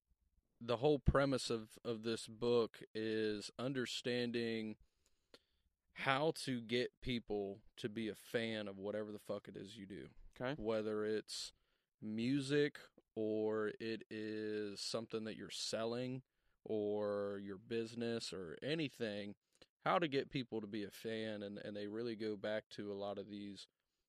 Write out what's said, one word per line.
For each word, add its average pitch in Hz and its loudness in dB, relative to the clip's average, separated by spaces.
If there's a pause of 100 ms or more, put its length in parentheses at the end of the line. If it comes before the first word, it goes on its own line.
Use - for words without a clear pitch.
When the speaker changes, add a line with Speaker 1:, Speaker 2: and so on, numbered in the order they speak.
(600)
Speaker 1:
the 117 2
whole 143 6
premise 139 6
of, 110 -2 (160)
of 113 -2
this 113 -2
book 117 4 (140)
is 110 0
understanding 120 0 (1160)
how 139 4 (120)
to 127 2
get 120 2 (120)
people 104 -2 (180)
to - -2
be 107 -4
a 95 -2
fan 113 -2
of 98 -8
whatever 104 -4
the 104 -8
fuck 104 -6
it 98 -10
is 101 -10
you 98 -10
do. 90 -10 (340)
Speaker 2:
Okay. 127 -2
Speaker 1:
Whether 107 0
it's - -2 (500)
music 131 2 (380)
or 107 2
it 110 -2
is 107 -2
something 113 -2
that 110 -6
you're 98 -8
selling 123 0 (420)
or 104 2
your 98 -6
business 117 0
or 85 -4
anything, 110 -2 (500)
how 180 6
to 175 4
get 135 2
people 117 -2
to 107 -2
be 104 -2
a 95 -6
fan. 110 -4
And, 101 -6
and 104 -6
they 104 -2
really 113 -2
go 107 -2
back 107 0 (120)
to 104 -4
a - -4
lot 98 -2
of 101 -6
these, 101 -8 (420)